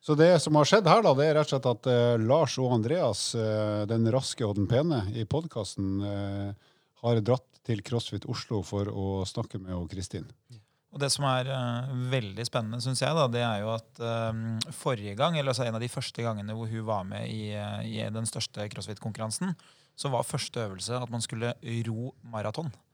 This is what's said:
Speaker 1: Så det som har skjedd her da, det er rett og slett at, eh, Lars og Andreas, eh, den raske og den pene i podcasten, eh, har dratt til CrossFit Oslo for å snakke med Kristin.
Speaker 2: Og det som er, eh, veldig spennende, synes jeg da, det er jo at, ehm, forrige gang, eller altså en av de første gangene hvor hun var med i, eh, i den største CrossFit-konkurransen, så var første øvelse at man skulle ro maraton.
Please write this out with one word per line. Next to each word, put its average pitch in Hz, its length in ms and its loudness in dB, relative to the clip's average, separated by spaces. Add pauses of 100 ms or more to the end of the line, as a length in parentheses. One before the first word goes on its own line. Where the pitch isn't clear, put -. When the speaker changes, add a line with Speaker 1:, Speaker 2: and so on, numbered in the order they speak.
Speaker 1:
Så 151 160 2
det 165 240 10
som 156 140 2
har 151 80 8
skjedd 202 220 6
her 180 160 8
da, 180 120 8
det 143 160 4
er 151 80 4
rett 151 140 2
og 139 80 2
slett 123 100 2
at, 117 160 0
eh, 120 320 4
Lars 127 400 4
og 127 140 2
Andreas, 123 640 0
eh, 107 500 0
den 113 240 2
raske 131 340 0
og 101 120 0
den 101 100 2
pene 131 380 2 (100)
i 113 100 -4
podcasten, 101 760 -4
eh, 101 500 -6 (520)
har 120 160 4
dratt 120 260 0 (180)
til 110 180 -2
CrossFit 113 460 -4
Oslo 110 340 -4
for 101 240 -4
å 98 380 -4
snakke 104 360 -8
med 90 300 -6
Kristin. 92 360 -8 (680)
Speaker 2:
Og 143 80 -12
det 139 120 0
som 147 120 -2
er, 127 220 0
eh, 123 400 -4 (240)
veldig 113 340 -2
spennende, 117 380 -4
synes 127 160 -2
jeg 135 160 0
da, 151 140 4
det 120 140 0
er 113 180 0
jo 110 140 -2
at, - 260 -10
ehm, 113 600 -2 (120)
forrige 104 440 -4
gang, 156 220 2
eller 139 140 0
altså 123 140 0
en 113 100 -4
av 110 40 -2
de 120 80 -4
første - 320 -8
gangene 110 320 -4
hvor 113 160 -6
hun 113 160 -6
var 104 200 -2
med 104 260 -6
i, 107 220 -6
eh, 104 300 -6 (240)
i 104 40 -6
den 113 140 -4
største 107 440 -6
CrossFit-konkurransen, 110 840 -6 (420)
så - 140 -4
var 123 140 0
første - 340 -6 (100)
øvelse 95 320 -6
at 123 100 -8
man 117 100 -4
skulle 117 340 -4 (320)
ro 113 260 -6 (160)
maraton. 110 440 -6 (220)